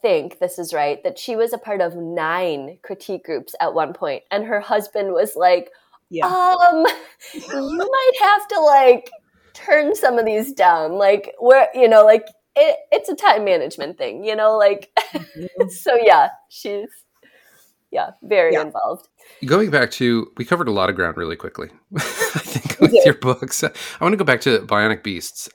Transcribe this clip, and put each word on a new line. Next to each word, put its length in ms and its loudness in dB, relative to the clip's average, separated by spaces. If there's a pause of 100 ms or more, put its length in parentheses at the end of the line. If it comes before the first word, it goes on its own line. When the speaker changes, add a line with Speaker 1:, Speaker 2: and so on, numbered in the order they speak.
Speaker 1:
think 380 -2
this 180 -6
is 160 -10
right, 300 -4
that 140 -6
she 180 -8
was 160 -2
a 60 -8
part 220 -8
of 160 -4
nine 840 -6
critique 420 -12
groups 360 -10
at 120 -2
one 220 -4
point. 360 -8
And 140 -4
her 160 -4
husband 520 -4
was 240 -2
like, 340 0 (400)
Speaker 2:
Yeah. 160 -4
Speaker 1:
"Um, 580 2 (260)
<laughs> 240 -20
you 440 -10
might 420 0
have 280 2
to, 120 -4
like, 480 6 (460)
turn 400 0
some 240 0
of 80 0
these 260 -4
down." 420 2
Like, 460 0
we're, 340 6
you 140 4
know, 160 8
like, 200 6 (320)
it, 200 4 (140)
it's 180 0
a 60 -6
time 300 2
management 520 -4
thing, 280 -10
you 100 -4
know, 240 2
like, 360 0
<laughs> 40 2 (160)
Speaker 2:
Mm-hmm. 540 -8
Speaker 1:
so 340 -4
yeah, 280 4 (180)
she's, 400 -12 (1040)
yeah, 180 -6 (120)
very 320 0
Speaker 2:
Yeah. 80 -2
Speaker 1:
involved. 460 -8 (360)
Speaker 3:
Going 260 0
back 220 2
to, 440 -2
we 80 -8
covered 240 -2
a 40 -2
lot 180 0
of 60 -8
ground 200 -4
really 200 -8
quickly, 340 -16 (120)
<laughs> 140 -14
I 40 -4
think, 800 -8
Speaker 2:
We 60 8
Speaker 3:
with 60 2
Speaker 2:
did. 120 6
Speaker 3:
your 100 6
books. 500 -4
I 60 -4 (300)
wanna 160 0
go 80 -4
back 180 0
to 180 2
Bionic 420 -2
Beasts. 520 -12